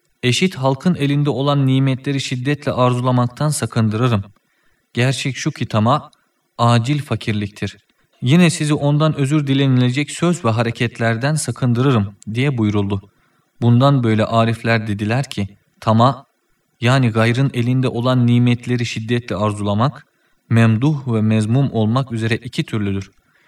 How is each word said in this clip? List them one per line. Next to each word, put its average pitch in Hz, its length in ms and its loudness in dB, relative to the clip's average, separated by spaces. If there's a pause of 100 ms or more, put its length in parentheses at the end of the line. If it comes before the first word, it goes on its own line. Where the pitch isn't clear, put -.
(220)
eşit 151 320 0
halkın 135 400 0
elinde 143 360 0
olan 139 360 0
nimetleri 135 540 0
şiddetle 131 520 -4
arzulamaktan 123 760 0
sakındırırım. 110 760 -2 (720)
Gerçek 127 420 -2
şu - 140 -4
ki - 160 -8
tamah, 123 440 0 (480)
acil 120 440 2
fakirliktir. 104 760 -6 (460)
Yine 160 280 4
sizi 151 240 -2
ondan 147 420 0
özür 143 300 0
dilenilecek 135 640 2
söz 175 340 -2
ve 113 60 2
hareketlerden 117 840 -2
sakındırırım 123 840 0 (180)
diye 127 240 -2
buyuruldu. 101 520 -2 (500)
Bundan 123 440 4
böyle 110 200 2
arifler 113 640 0
dediler 107 440 -4
ki, 101 160 -6 (340)
tamah, 120 440 2 (560)
yani 123 280 2
gayrın 113 460 2
elinde 127 340 0
olan 123 380 0
nimetleri 120 600 2
şiddetle 120 500 -4
arzulamak, 104 680 -2 (420)
memduh 120 640 2
ve 110 60 0
mezmum 110 520 0
olmak 117 400 0
üzere 113 240 -2
iki - 280 -8
türlüdür. 101 460 -6 (380)